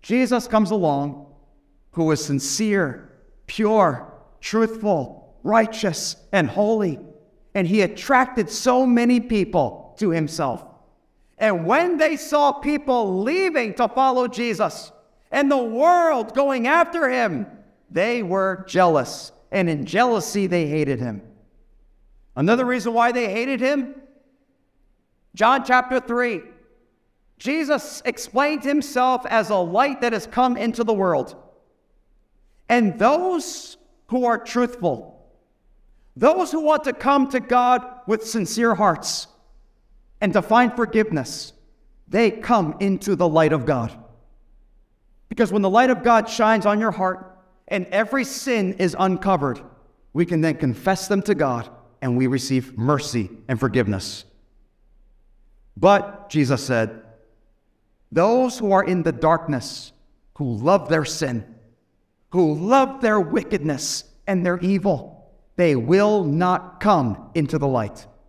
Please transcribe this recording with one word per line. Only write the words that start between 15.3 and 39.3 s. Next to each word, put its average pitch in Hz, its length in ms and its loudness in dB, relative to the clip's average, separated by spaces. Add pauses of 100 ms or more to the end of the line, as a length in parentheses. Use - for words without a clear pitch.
and 277 200 2
the 285 60 2
world 262 760 2
going 269 320 0
after 320 420 2
him, 214 380 -2 (440)
they 226 320 0
were 185 440 -2
jealous. 165 680 0 (200)
And 175 180 0
in 147 160 -4
jealousy, 208 600 0
they 170 200 0
hated 143 320 -2
him. 113 240 -6 (1120)
Another 214 300 2
reason 240 280 -2
why 233 200 2
they 240 180 -2
hated 240 300 -4
him, 262 340 -2 (1400)
John 247 300 2
chapter 254 360 0
three. 233 420 -4 (960)
Jesus 294 680 -4
explained 285 600 -4
himself 254 600 -2
as 214 240 0
a 208 60 0
light 196 440 0
that 240 120 -2
has 220 140 -6
come 247 300 0
into 226 260 -4
the 220 120 0
world. 180 420 -2 (1300)
And 233 300 2
those 339 800 0 (300)
who 247 180 -2
are 233 140 2
truthful, 226 920 -4 (840)
those 311 360 2
who 320 80 -2
want 302 240 2
to 269 80 -2
come 269 380 2
to 254 100 -2
God 247 440 2 (220)
with 220 200 -2
sincere 226 480 0
hearts 180 520 0 (960)